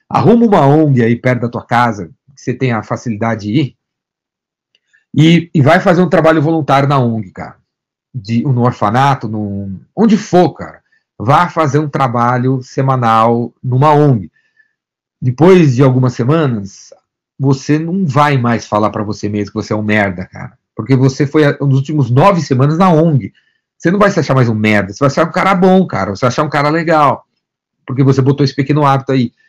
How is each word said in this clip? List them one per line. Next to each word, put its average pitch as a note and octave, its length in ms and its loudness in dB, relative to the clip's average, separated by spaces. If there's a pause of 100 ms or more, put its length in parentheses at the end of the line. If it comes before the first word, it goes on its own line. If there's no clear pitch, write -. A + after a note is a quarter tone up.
Arruma A#3 380 2
uma F#3 200 4
ong C#3+ 360 2
aí A#2 140 0
perto B2 260 -2
da A#2+ 60 -4
tua A2+ 160 -10
casa, A2+ 460 -2 (240)
que - 60 -20
você C3 120 -6
tem B2 200 -4
a G#2+ 100 -4
facilidade A2 640 -6
de G#2 60 -4
ir, C3+ 240 -2 (1400)
e, E3 400 2
e E3 80 0
vai D#3 200 4
fazer F#3 220 2
um F3+ 60 0
trabalho D#3+ 320 2
voluntário C#3+ 480 0
na C#3+ 100 0
ong, A2+ 340 -2
cara. - 240 -16 (580)
De, A#2 280 -4
no A#2+ 200 0
orfanato, B2 680 0
no, G2+ 520 -8 (140)
onde G3 220 2
for, E3+ 380 2
cara. - 260 -18 (380)
Vá D3 300 2
fazer D3 300 -2
um D#3 100 -2
trabalho B2+ 720 -2
semanal A#2+ 880 0 (100)
numa C3 300 2
ong. C3+ 380 2 (880)
Depois D3+ 540 4
de B2+ 80 2
algumas B2+ 320 2
semanas, B2 800 -4 (440)
você C#3 400 0
não E3+ 280 -4
vai D3 320 0
mais A#2 280 -2
falar G#2+ 240 -2
pra G#2+ 120 -6
você G#2 260 -8
mesmo G#2 240 -6
que G#2+ 100 -6
você - 100 -8
é G#2+ 40 -2
um G#2+ 60 -6
merda, G2+ 440 -2
cara. - 300 -18 (180)
Porque A2 200 -2
você C#3 320 0
foi, D3+ 180 0
a, C#3+ 140 0
nos C#3 180 0
últimos C#3 340 -2
nove E3+ 300 2
semanas C#3+ 380 0
na F#3+ 120 2
ong. D3+ 420 0 (440)
Você E3 140 -2
não G3+ 80 0
vai G3+ 120 2
se F#3 100 -2
achar C#3+ 140 -2
mais B2+ 140 2
um A2+ 60 -2
merda, G#2 380 0
você - 80 -16
vai C#3+ 80 2
achar D#3 180 0
um E3 60 -12
cara F#3 220 0
bom, F#3 320 2
cara. - 280 -6
Você - 60 -12
vai - 80 0
achar - 140 -2
um D3+ 80 -4
cara D3 180 0
legal. D#3 580 0 (600)
Porque C3 180 -2
você C3+ 180 2
botou C#3+ 220 0
esse C3+ 100 -2
pequeno C#3+ 320 0
hábito C3+ 260 0
aí. B2+ 200 -2 (160)